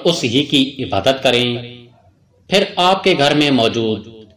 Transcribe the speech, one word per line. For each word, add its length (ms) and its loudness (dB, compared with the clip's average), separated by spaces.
उस 180 0
ही 200 0
की 180 0
इबादत 440 -2
करें। 580 -2
फिर 300 0
आपके 340 2
घर 200 2
में 180 2
मौजूद 840 -2